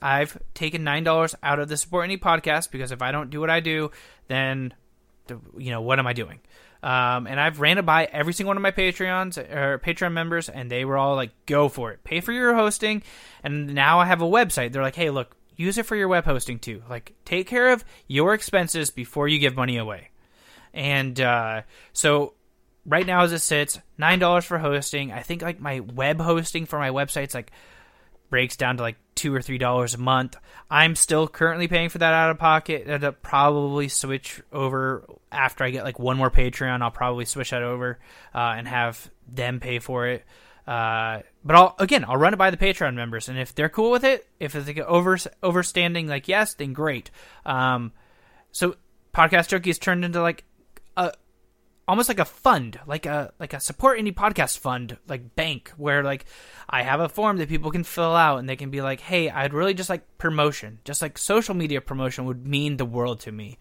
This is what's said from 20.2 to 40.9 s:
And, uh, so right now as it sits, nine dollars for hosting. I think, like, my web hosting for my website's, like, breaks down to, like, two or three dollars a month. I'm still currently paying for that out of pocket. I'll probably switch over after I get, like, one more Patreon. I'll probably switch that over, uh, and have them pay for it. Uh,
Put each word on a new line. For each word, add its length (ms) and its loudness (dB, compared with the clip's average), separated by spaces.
And, 480 -2
uh, 400 0
so 400 2
right 200 2
now 160 4
as 100 4
it 80 -2
sits, 400 0
nine 220 4
dollars 240 4
for 140 -4
hosting. 540 -2
I 100 -10
think, 200 -8
like, 200 -8
my 180 -4
web 400 -2
hosting 460 0
for 140 -4
my 100 0
website's, 440 -4
like, 180 -10
breaks 280 0
down 180 -2
to, 80 -6
like, 140 -6
two 180 -2
or 80 0
three 160 -6
dollars 360 0
a 60 -8
month. 360 0
I'm 260 4
still 340 2
currently 400 0
paying 180 0
for 120 -8
that 140 4
out 180 4
of 80 -4
pocket. 500 2
I'll 240 -2
probably 760 2
switch 540 -6
over 540 -2
after 320 0
I 60 0
get, 160 -6
like, 120 -8
one 200 0
more 140 4
Patreon. 500 4
I'll 100 -2
probably 320 -4
switch 280 -6
that 120 -4
over, 360 -6
uh, 220 -2
and 100 -10
have 420 -4
them 300 -6
pay 180 -6
for 280 -4
it. 180 -6
Uh, 540 -2